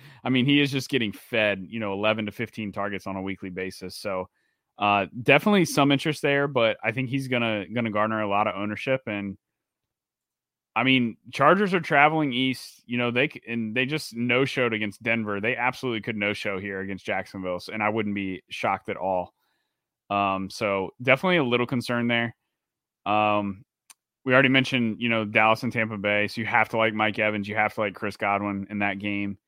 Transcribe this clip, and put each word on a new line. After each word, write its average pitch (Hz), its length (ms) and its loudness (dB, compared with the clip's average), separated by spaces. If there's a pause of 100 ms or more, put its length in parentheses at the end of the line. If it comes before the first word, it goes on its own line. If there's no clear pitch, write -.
(220)
I 120 60 -2
mean, 127 180 4
he 143 140 6
is 139 100 2
just 135 200 -4
getting 113 220 0
fed, 104 560 -2
you 113 120 -8
know, 104 120 -2
eleven 107 340 0
to 104 40 -6
fifteen 107 400 -8
targets 101 380 -6
on 95 80 -4
a 95 60 -4
weekly 95 280 -8
basis. 92 460 -8
So 95 320 -6 (500)
uh, 101 280 2 (160)
definitely 175 420 4
some 143 280 2
interest 139 280 -2
there, 143 280 2
but 117 340 2
I 110 100 -2
think 127 160 -4
he's 135 200 -4
gonna, 117 440 0
gonna 113 180 -2
garner 107 300 0
a 104 80 -2
lot 104 200 2
of 92 80 -4
ownership. 107 500 -4
And, 101 320 -6 (1400)
I 113 80 0
mean, 127 340 2 (160)
Chargers 175 420 4
are 180 60 0
traveling 151 520 4
east, 127 540 -4
you 120 120 -2
know, 120 140 0
they 120 160 2
c-, - 180 -18
and 113 300 -4
they 127 100 0
just 147 300 -6
no-showed 123 560 0
against 107 300 -4
Denver. 110 380 -2
They 117 140 -2
absolutely 120 460 -2
could 110 160 -6
no-show 101 420 -2
here 98 220 -6
against 95 260 -8
Jacksonville, 95 500 -4
s-, - 160 -12
and 107 100 -6
I 107 80 2
wouldn't 107 260 -2
be 95 320 -6
shocked - 400 -4
at 101 80 -4
all. 90 360 -2 (760)
Um, 98 400 0
so 98 400 -2 (100)
definitely 135 360 4
a 156 80 2
little 120 220 2
concern 120 420 0
there. 117 260 0 (720)
Um, 104 580 0 (600)
we 131 80 0
already 131 160 8
mentioned, 127 520 2
you 117 80 -2
know, 113 160 2
Dallas 110 380 4
and 117 100 -2
Tampa 110 260 -2
Bay, 104 280 2
so 107 140 -6
you 107 60 -4
have 110 240 2
to 117 80 0
like 110 160 4
Mike 107 260 0
Evans, 107 260 0
you 101 80 -6
have 107 200 0
to - 60 -4
like 104 140 -2
Chris 101 220 -6
Godwin 101 540 0
in 104 100 -4
that 101 180 -2
game. 101 500 -6